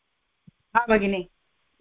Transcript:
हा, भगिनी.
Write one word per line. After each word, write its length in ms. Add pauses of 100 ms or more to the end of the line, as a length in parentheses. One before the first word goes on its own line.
(500)
हा, 400
भगिनी. 400 (520)